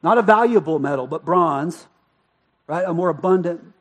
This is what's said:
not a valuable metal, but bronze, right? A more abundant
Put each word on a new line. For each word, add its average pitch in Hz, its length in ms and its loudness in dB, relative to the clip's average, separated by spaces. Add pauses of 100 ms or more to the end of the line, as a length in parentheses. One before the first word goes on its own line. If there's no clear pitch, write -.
not 202 160 2
a 240 40 4
valuable 214 580 2
metal, 139 280 -4
but 151 180 -10
bronze, 165 640 -2 (800)
right? 170 200 -4
A 175 60 -4
more 175 160 0
abundant 175 720 -2